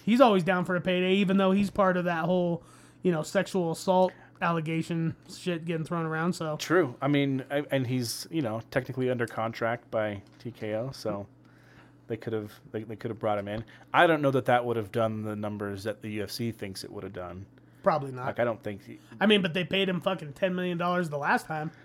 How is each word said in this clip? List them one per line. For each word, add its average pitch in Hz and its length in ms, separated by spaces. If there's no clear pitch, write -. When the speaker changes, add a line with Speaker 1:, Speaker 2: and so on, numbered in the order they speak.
Speaker 1:
He's 240 160
always 208 220
down 180 220
for 180 100
a 175 60
payday, 185 360
even 196 200
though 190 160
he's 202 180
part 185 260
of 175 100
that 165 180
whole, 175 400
you 180 100
know, 156 100
sexual 180 480
assault 185 420
allegation 165 720
shit 170 340
getting 165 180
thrown 165 200
around. 160 280
So 156 240
Speaker 2:
True. 156 440
I 131 60
mean, 139 440
I, 143 200
and 131 160
he's, 123 440
you 165 120
know, 113 180
technically 127 360
under 120 180
contract 113 640
by 107 300
T 120 100
K 110 240
O, 120 160
so 101 380
they 117 80
could 110 160
have, 104 180
they, 110 100
they 107 140
could 113 160
have 104 80
brought 104 180
him 101 80
in. 107 160
I 170 140
don't 156 140
know 139 100
that 131 140
that 120 180
would 117 120
have 104 140
done 110 320
the 107 140
numbers 104 480
that 107 180
the 110 100
U 104 120
F 92 60
C 117 200
thinks 101 320
it - 80
would 95 140
have 98 80
done. 90 340
Speaker 1:
Probably 147 260
not. 127 160
Speaker 2:
Like, - 140
I 117 40
don't 113 200
think 101 200
he 117 140
Speaker 1:
I 196 60
mean, 208 160
but 170 120
they 185 100
paid 190 240
him 180 120
fucking 160 320
ten 180 240
million 180 200
dollars 175 320
the 143 100
last 190 280
time. 156 240